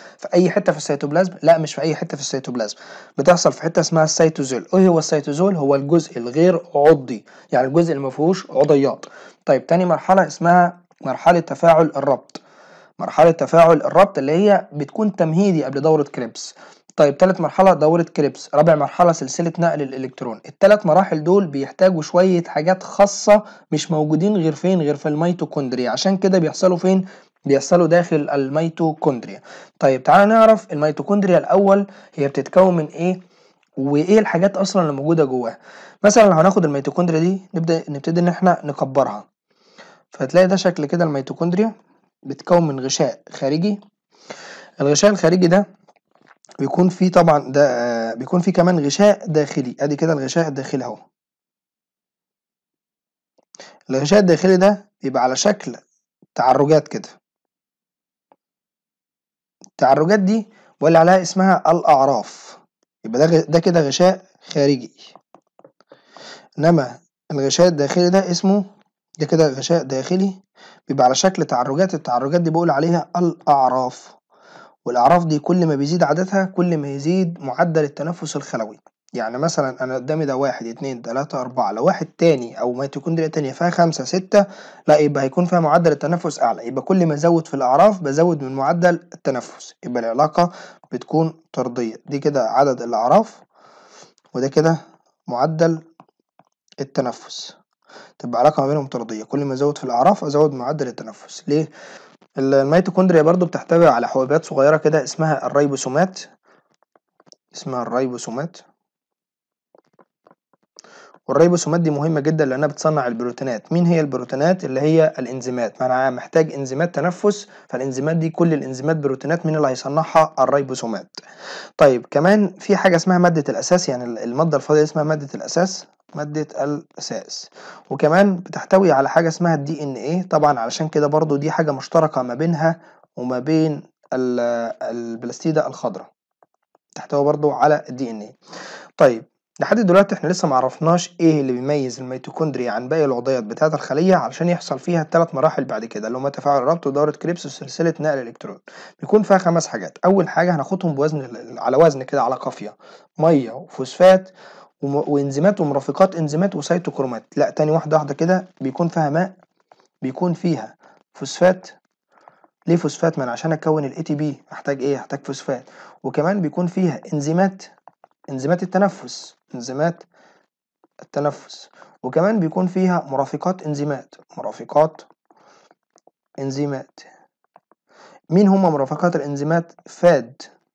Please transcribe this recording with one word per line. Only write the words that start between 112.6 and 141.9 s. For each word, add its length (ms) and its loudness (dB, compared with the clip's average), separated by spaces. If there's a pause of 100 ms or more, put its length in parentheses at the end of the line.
بتصنع 400 -2
البروتينات. 640 -6
مين 120 2
هي 140 2
البروتينات؟ 640 -2
اللي 160 -4
هي 380 4
الإنزيمات. 600 -8
ما 40 0
أنا 240 0
محتاج 440 -2
إنزيمات 420 -6
تنفس، 520 -2 (220)
فالإنزيمات 460 -4
دي 140 -2
كل 240 0
الإنزيمات 440 -4
بروتينات، 480 -4
مين 100 -2
اللي 120 0
هيصنعها؟ 720 0
الريبوسومات. 680 -2 (680)
طيب 340 4
كمان 480 2
في 180 0
حاجة 180 2
اسمها 220 2
مادة 320 2
الأساس، 400 0
يعني 140 -6
ال-، 160 -8
المادة 380 -2
الفاضية 260 2
اسمها 200 -2
مادة 320 -4
الأساس، 500 -4 (300)
مادة 480 -8
الأساس. 840 -10 (400)
وكمان 460 2
بتحتوي 560 0
على 180 2
حاجة 180 0
اسمها 280 -2
الدي 280 -6
إن 120 -8
إيه، 340 -4
طبعًا 300 2
علشان 300 -6
كده 180 0
برضو 280 0
دي 160 -4
حاجة 200 -2
مشتركة 500 -2
ما 120 -8
بينها 480 -2 (340)
وما 240 -6
بين 440 -2 (300)
ال-، 600 -2 (100)
البلاستيدة 840 -6
الخضراء، 440 -10 (840)
تحتوي 280 -4
برضو 280 0
على 380 0
الدي 220 -8
إن 100 -12
إيه. 140 -18 (640)
طيب 280 2 (340)
لحد 200 0
دلوقتي 360 4
احنا 140 -4
لسه 180 -2
معرفناش 720 0
ايه 220 4
اللي 120 -2
بيميز 460 -4